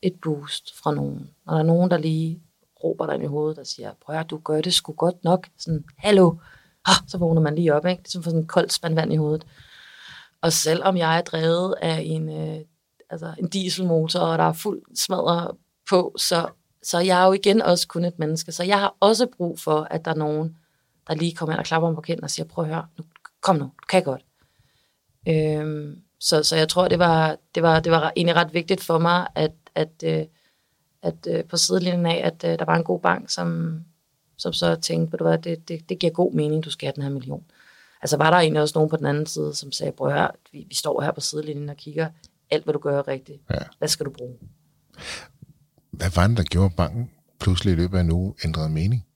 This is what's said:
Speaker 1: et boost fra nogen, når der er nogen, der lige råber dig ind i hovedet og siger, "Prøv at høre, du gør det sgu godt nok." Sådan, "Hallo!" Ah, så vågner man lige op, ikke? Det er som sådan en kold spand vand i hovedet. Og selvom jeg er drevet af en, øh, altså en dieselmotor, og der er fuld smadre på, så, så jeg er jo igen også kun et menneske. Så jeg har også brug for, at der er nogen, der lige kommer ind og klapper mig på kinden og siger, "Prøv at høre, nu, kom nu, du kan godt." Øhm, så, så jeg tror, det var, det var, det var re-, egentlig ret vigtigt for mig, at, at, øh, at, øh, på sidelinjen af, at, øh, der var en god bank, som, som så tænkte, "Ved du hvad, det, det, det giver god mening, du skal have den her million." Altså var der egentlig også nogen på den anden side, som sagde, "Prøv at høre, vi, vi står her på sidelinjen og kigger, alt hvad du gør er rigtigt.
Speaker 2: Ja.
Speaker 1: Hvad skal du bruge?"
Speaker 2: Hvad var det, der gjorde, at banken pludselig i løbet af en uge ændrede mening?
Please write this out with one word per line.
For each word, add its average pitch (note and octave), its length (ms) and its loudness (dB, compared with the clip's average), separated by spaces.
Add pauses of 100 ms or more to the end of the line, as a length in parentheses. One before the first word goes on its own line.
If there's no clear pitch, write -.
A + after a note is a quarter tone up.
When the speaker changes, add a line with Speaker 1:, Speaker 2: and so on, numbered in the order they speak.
Speaker 1:
et F3+ 200 0
boost D3 560 -8
fra D3+ 160 -2
nogen, C#3+ 360 -6 (160)
når D#3+ 80 -4
der D#3+ 60 2
er D#3 40 2
nogen, F3 280 4
der F3 60 2
lige D#3+ 440 -2 (420)
råber - 220 -2
dig D3 100 -2
ind - 80 -4
i D3 40 -4
hovedet D3+ 320 -4
og - 80 -16
siger, G#2 240 -12 (100)
"Prøv D3 140 -12
at - 40 -4
høre, D#3+ 80 -8
du D#3+ 100 -10
gør D#3 240 -2
det F3 120 -2
sgu - 200 -2
godt F3 300 0
nok." F3+ 240 2 (100)
Sådan, D#3 280 -6 (120)
"Hallo!" F#3 380 6 (500)
Ah, F#3+ 100 6 (120)
så - 100 -8
vågner E3 240 2
man D3+ 140 2
lige D#3+ 200 4
op, D3+ 100 2
ikke? F3+ 160 0
Det - 60 -20
er - 40 -12
som F3+ 120 -8
sådan E3 160 0
en D#3+ 80 -4
kold - 220 2
spand E3 260 -2
vand D#3+ 180 0
i - 20 2
hovedet. D#3 300 0 (960)
Og E3 120 2
selvom D#3+ 440 2
jeg E3 200 2
er F3 40 0
drevet E3+ 600 0
af D#3+ 240 -2
en, D#3+ 240 -4
øh, D#3 280 -8 (520)
altså E3 300 -12
en F3+ 100 -4
dieselmotor, F3+ 680 0
og E3 180 0
der E3 60 4
er E3 100 4
fuld G3 280 -8 (140)
smadre E3+ 560 0 (380)
på, F3+ 280 2
så, E3+ 300 0 (360)
så - 160 -2
jeg F3+ 220 4
er F#3+ 40 8
jo F#3+ 80 6
igen G3 280 4
også F3 260 2
kun E3+ 180 -2
et F3 140 -6
menneske. D#3+ 320 -4
Så F3 120 -6
jeg G3 160 2
har G3 200 0
også G#3+ 280 4 (100)
brug E3+ 220 -6
for, D#3 320 0
at D#3+ 140 -6
der E3 60 -4
er D#3 40 -2
nogen, D#3 420 -4 (500)
der D#3+ 80 -4
lige E3 200 -2
kommer D#3 180 -4
ind - 60 -2
og D3 60 -6
klapper D#3+ 240 0
mig D#3+ 60 -2
på D#3+ 60 -10
kinden E3 220 -6
og D3 80 -8
siger, D#3+ 160 -6
"Prøv E3+ 180 -6
at D#3 60 -6
høre, E3 140 -6 (120)
nu, E3 60 -14 (380)
kom F#3 140 4
nu, C#3+ 100 0
du - 240 -18
kan F#3 140 4
godt." C3+ 180 -6 (1040)
Øhm, D#3 720 -2 (180)
så, D3+ 240 4
så D#3+ 120 2
jeg D#3 140 2
tror, F#3 180 4
det F3 120 2
var, D#3+ 380 4 (180)
det E3+ 80 0
var, D#3+ 160 6
det E3 120 0
var D#3+ 180 4
re-, - 60 -10
egentlig F3 200 2
ret E3 180 2
vigtigt F3+ 300 0
for E3 160 0
mig, F3 360 2
at, D#3 160 0 (240)
at, D#3+ 280 -4
øh, D#3+ 220 0 (760)
at, E3 260 -6
øh, - 180 -2
på - 120 -6
sidelinjen F3 480 0
af, E3 180 0
at, E3 280 -2
øh, E3 80 -2
der E3+ 60 -2
var E3+ 100 2
en E3+ 80 2
god F3 160 -2
bank, - 300 0
som, E3 520 -4 (560)
som E3+ 160 -6
så E3+ 220 0
tænkte, E3 360 -2
"Ved E3 80 -8
du - 60 -4
hvad, E3 120 2
det, E3 300 -8
det, E3 220 -12
det F3+ 100 -6
giver E3 140 0
god F3+ 200 0
mening, D#3 300 0
du D#3 80 -10
skal - 160 -10
have C#3 80 -6
den C#3 80 -8
her C#3 60 -4
million." C#3 340 -8 (580)
Altså D3 160 0
var D3+ 120 4
der F3 80 6
egentlig D#3 240 4
også D3+ 160 0
nogen D#3 120 2
på D#3+ 80 -2
den D3+ 80 -2
anden D3 200 0
side, D3+ 300 -6
som D3 160 -10
sagde, - 200 -6
"Prøv C3+ 160 -4
at C#3+ 60 0
høre, D#3 180 0 (200)
vi, C#3+ 180 -20
vi - 60 -10
står - 260 -2
her D3 100 0
på D3 100 -6
sidelinjen D3+ 480 -8
og C#3+ 80 -14
kigger, D#3+ 320 -6 (420)
alt D3+ 120 0
hvad D#3 100 -2
du D3 60 -2
gør C#3+ 180 0
er C#3+ 100 -4
rigtigt. C3+ 420 -10
Speaker 2:
Ja. - 60 -2 (220)
Speaker 1:
Hvad D3+ 100 -4
skal D3+ 180 -2
du C#3 60 -8
bruge?" B2 260 -14 (1500)
Speaker 2:
Hvad - 240 -4
var F2 120 4
det, A#2 100 2
der F#2 60 2
gjorde, F2 220 2
at F2 100 0
banken F2+ 360 -2 (280)
pludselig F#2+ 340 2
i - 20 4
løbet F2+ 220 0
af F2+ 40 4
en E2 100 2
uge F#2 220 0 (120)
ændrede D#2+ 240 -2
mening? F#2+ 360 0 (100)